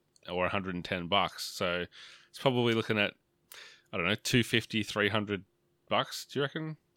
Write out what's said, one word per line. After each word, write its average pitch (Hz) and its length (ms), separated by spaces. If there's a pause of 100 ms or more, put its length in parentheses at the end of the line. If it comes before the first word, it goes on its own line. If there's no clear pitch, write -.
(300)
or 90 160
a 85 40
hundred 95 260
and 87 80
ten 87 240
bucks. 92 380
So 87 400 (440)
it's - 100
probably 123 340
looking 110 260
at, 101 140 (800)
I 104 40
don't 85 80
know, 101 100
two 120 280
fifty, 110 400
three 104 240
hundred 101 380 (420)
bucks, - 420
do 131 100
you 143 40
reckon? 156 320 (220)